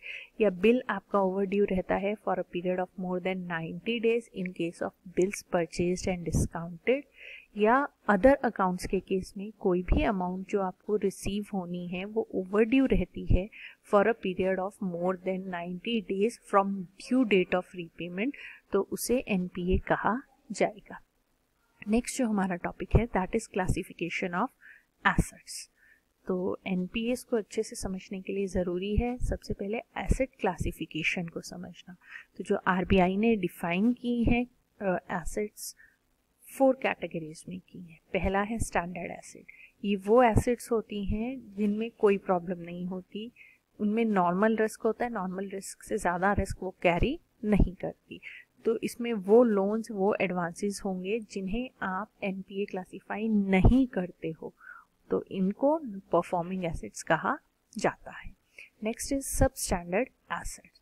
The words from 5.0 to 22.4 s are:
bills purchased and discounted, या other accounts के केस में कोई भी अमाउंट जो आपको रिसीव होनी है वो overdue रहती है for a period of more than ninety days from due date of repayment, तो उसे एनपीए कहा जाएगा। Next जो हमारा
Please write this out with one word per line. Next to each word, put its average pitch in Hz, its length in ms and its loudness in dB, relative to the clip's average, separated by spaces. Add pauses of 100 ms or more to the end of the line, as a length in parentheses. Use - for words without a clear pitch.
bills 190 240 0 (120)
purchased 175 520 -2
and 175 220 -4
discounted, 170 720 0 (560)
या 233 300 4 (220)
other 214 260 8 (100)
accounts 185 400 0
के 190 140 -2
केस 185 380 -4
में 202 220 -10
कोई 180 240 2
भी 190 200 4
अमाउंट 185 460 -2
जो 202 120 0
आपको 190 340 -4
रिसीव 202 580 -2
होनी 175 340 -4
है 180 180 -6
वो 220 300 -4
overdue 220 580 4
रहती 180 320 0
है 190 240 4 (440)
for 202 200 6
a - 20 -18 (120)
period 185 320 0
of 190 340 -6
more 175 240 0 (100)
than 185 200 -4
ninety 180 540 -4 (100)
days 202 220 2 (220)
from 196 220 6
due 247 480 0
date 190 280 4
of 180 100 2 (120)
repayment, 180 560 -6 (400)
तो 196 200 2
उसे 233 360 -2
एनपीए 180 500 0
कहा 202 440 0 (300)
जाएगा। - 480 -4 (880)
Next 226 300 -2
जो 254 100 0
हमारा 190 280 0